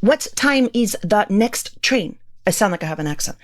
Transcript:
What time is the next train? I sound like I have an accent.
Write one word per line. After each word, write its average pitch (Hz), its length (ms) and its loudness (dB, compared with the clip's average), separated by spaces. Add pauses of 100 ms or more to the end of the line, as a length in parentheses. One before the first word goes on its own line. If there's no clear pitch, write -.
What 269 360 2
time 269 380 2
is 233 280 0
the 208 280 2
next 220 520 0
train? - 360 -2 (280)
I 190 40 2
sound 196 220 2
like 170 100 -6
I 165 40 -6
have 156 120 -6
an 156 80 -4
accent. - 380 -4